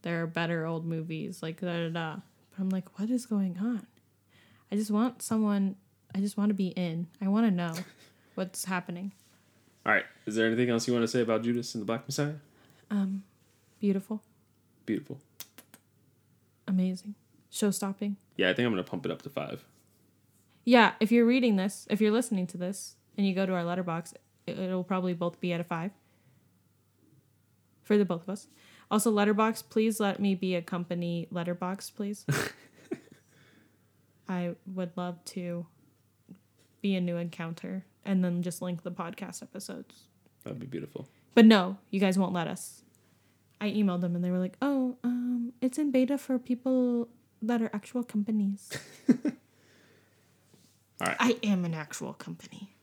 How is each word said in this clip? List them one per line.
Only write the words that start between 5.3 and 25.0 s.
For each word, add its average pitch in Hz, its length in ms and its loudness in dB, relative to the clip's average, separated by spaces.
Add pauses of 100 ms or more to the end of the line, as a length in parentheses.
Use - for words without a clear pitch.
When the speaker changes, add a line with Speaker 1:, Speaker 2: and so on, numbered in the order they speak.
Speaker 1:
I 190 60 -2
just 202 180 -2
wanna 208 180 2
be 190 160 0
in. 170 360 -2 (160)
I 196 60 0
wanna 214 240 4
know 175 220 0 (300)
Speaker 2:
<laughs> - 300 -20
Speaker 1:
what's 185 300 -6
happening. 185 480 -6 (760)
Speaker 2:
All 110 60 4
right. 98 120 4 (220)
Is 107 80 -4
there 113 140 4
anything 120 200 4
else 117 200 2
you 123 60 4
wanna 117 120 4
say 123 140 2
about 113 240 2
Judas 120 320 -2
and 110 60 -4
the 98 40 -6
Black 113 220 -4
Messiah? 147 260 -2 (540)
Speaker 1:
Um, 196 360 -2 (560)
beautiful. 202 420 -2 (640)
Speaker 2:
Beautiful. - 340 -4 (1500)
Speaker 1:
Amazing. 185 480 0 (340)
Show-stopping. 202 680 -2 (200)
Speaker 2:
Yeah, 92 120 4
I 92 60 4
think 123 100 2
I'm 120 60 2
gonna 92 140 0
pump 87 200 -8
it 85 60 -4
up - 120 -6
to - 60 -12
five. - 360 -8 (1000)
Speaker 1:
Yeah, 233 360 8
if 214 100 2
you're 233 160 8
reading 240 300 4
this, 190 340 -2
if 208 100 0
you're 214 120 4
listening 214 360 0
to - 80 -12
this, 180 380 -8 (240)
and 202 80 2
you 190 80 2
go 190 100 2
to 185 100 0
our 175 100 0
letterbox, 175 500 -4 (320)
it, - 100 -6
it'll 185 280 -2
probably 185 300 -2